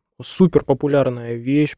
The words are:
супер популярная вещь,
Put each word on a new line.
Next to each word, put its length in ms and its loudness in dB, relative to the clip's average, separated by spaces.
супер 400 2
популярная 720 -2
вещь, 440 0